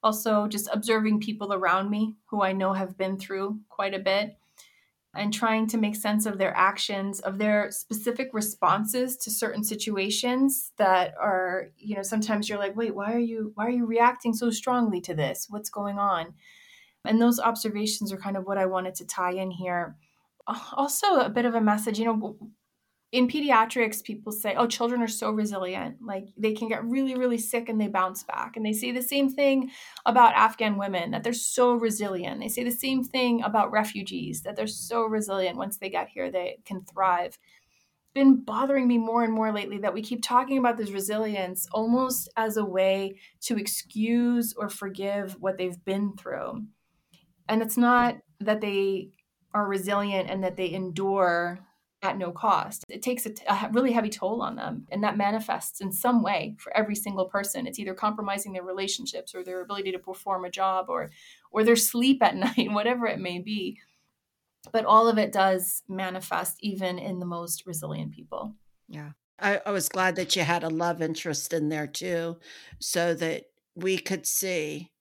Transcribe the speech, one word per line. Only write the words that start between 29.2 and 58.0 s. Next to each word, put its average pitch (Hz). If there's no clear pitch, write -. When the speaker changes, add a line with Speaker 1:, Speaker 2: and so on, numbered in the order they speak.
Speaker 1:
thing 269
about 233
Afghan 214
women, 196
that 196
they're 233
so 247
resilient. 214
They 220
say 240
the 240
same 262
thing 240
about 208
refugees, 190
that 208
they're 220
so 226
resilient. 202
Once 196
they 190
get 180
here, 180
they 180
can 185
thrive. 180
It's -
been 269
bothering 262
me 240
more 226
and 226
more 220
lately 202
that 202
we 214
keep 226
talking 262
about 240
this 208
resilience 196
almost 247
as 220
a 214
way 190
to 226
excuse 233
or 208
forgive 196
what 190
they've 180
been 196
through. -
And 220
it's 226
not 240
that 214
they 196
are 208
resilient 196
and 190
that 185
they 185
endure 180
at 190
no 175
cost. 202
It -
takes 247
a 220
t-, -
a 202
he-, 196
really 247
heavy 220
toll 214
on -
them, -
and 202
that 208
manifests 208
in 190
some 240
way 190
for -
every 208
single 190
person. 190
It's -
either 190
compromising 202